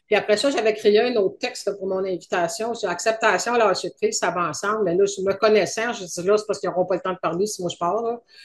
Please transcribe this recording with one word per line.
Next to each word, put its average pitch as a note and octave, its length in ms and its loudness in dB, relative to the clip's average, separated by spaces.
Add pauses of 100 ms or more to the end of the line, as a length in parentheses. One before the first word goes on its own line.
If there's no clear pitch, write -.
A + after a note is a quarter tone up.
Puis G#3+ 80 0
après G3+ 220 4
ça, C#4 140 2
j'avais A3 240 2
créé G#3+ 260 4
un B3 160 2
autre F#3+ 220 0
texte - 400 -6
pour F#3+ 100 -6
mon F#3+ 160 -2
invitation. F#3 680 -2
J'ai A3+ 60 -10
dit, « G#3 120 -2
Acceptation, A3 640 0
lâcher G3 440 2
prise, G#3+ 200 -2
ça F#3 120 0
va E3+ 200 -2
ensemble. » G#3 340 -2
Mais E3+ 100 2
là, G3 120 4
je G3 160 -4
me F#3+ 100 0
connaissais, G#3+ 600 2
je F#3+ 100 -10
dis, « E3+ 220 -8
Là, G#3 100 6
c'est G#3 100 -2
parce G3 140 -4
qu'ils F#3 80 -4
n'auront F3 160 0
pas F#3 120 0
le F3 40 -4
temps F#3 140 -4
de - 40 -10
parler F3 280 -2
si G3 160 -8
moi F3 100 -2
je - 60 -16
pars, F#3+ 240 -2
là. » A#3 180 -4 (240)